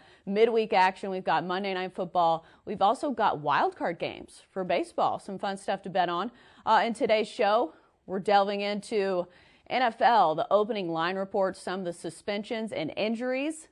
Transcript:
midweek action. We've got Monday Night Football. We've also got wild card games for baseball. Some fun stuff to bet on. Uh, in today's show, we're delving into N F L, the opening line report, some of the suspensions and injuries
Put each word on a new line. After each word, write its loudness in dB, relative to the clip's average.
midweek 2
action. 2
We've -4
got 0
Monday -4
Night -6
Football. 0
We've -8
also 2
got 0
wild 2
card -4
games -10
for -4
baseball. 0
Some -10
fun -6
stuff -4
to -10
bet 2
on. -4
Uh, 4
in -4
today's 2
show, 0
we're -4
delving 2
into -2
N 0
F 0
L, 6
the 0
opening 0
line -2
report, -2
some -6
of -6
the -4
suspensions -6
and -6
injuries -4